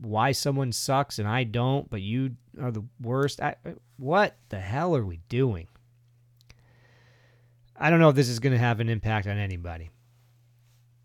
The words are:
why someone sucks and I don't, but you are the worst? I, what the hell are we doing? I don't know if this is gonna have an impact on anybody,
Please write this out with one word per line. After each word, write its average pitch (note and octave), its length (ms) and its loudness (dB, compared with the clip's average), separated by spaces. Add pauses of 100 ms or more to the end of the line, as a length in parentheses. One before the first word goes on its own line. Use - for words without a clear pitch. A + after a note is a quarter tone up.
why A2+ 320 0
someone C3+ 400 -2
sucks - 460 -2
and G#2 100 -2
I B2 160 0
don't, A#2+ 440 -2
but G#2 120 -8
you A#2+ 360 -4 (240)
are B2+ 100 -4
the A2 140 -8 (160)
worst? C3 400 -2
I, C#3+ 160 -4 (400)
what F3 400 0 (120)
the G#2 100 -8
hell C#3 380 -2
are A#2+ 80 0
we E2+ 240 -8
doing? A#2+ 400 -2 (2000)
I D3+ 140 2
don't E3 100 8
know E3 80 10
if C#3 80 6
this C3+ 120 4
is A#2 120 -4
gonna B2+ 180 2
have A#2 220 2
an A2+ 80 0
impact A2 380 -2
on G2+ 120 -2
anybody, E2+ 520 -6 (1160)